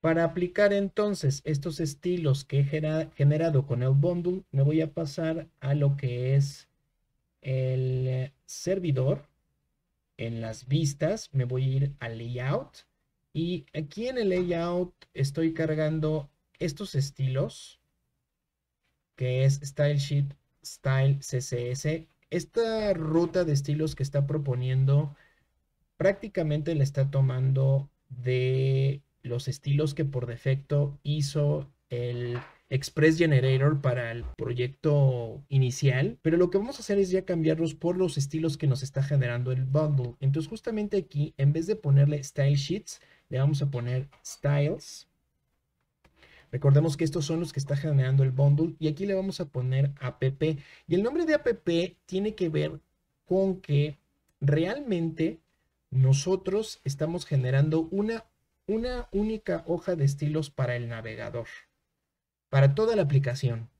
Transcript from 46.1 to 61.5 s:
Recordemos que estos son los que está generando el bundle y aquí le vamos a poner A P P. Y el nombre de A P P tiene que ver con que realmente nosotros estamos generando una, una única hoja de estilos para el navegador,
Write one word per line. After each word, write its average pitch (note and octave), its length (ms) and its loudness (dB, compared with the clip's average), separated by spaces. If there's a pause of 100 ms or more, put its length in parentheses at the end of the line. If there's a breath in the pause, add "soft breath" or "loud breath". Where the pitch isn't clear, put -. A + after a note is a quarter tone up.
Recordemos C#3+ 460 4
que E3+ 80 0
estos D#3 200 -2
son D#3+ 140 -2
los E3+ 140 -6
que C#3 80 -6
está C#3+ 160 -4
generando C3+ 480 2
el C3 80 0
bundle C#3+ 480 2
y D#3 80 0
aquí D3+ 180 -4
le G3 80 0
vamos F#3+ 260 -4
a D#3 100 -6
poner C3+ 500 0
A B2+ 180 -8
P C3 140 0
P. D3+ 260 -2 (300 loud breath)
Y E3 80 0
el F#3+ 80 2
nombre D#4 220 0
de D#4 80 2
A D4 100 0
P A#3 100 2
P E3+ 420 -2 (100)
tiene G3+ 280 -4
que F3+ 140 -2
ver D#3 320 -4 (440)
con F#3+ 360 0
que C#3+ 380 0 (420)
realmente E3 1000 0 (500)
nosotros F#3 920 0
estamos D#3 420 -4
generando C#3 580 2 (100)
una, A3 320 -2 (420)
una A#3+ 460 -4
única G#3 540 -4
hoja F3 280 -2
de D3+ 100 0
estilos D3 460 -2
para B2 240 -4
el A#2+ 140 -6
navegador, A2+ 580 -10 (1000)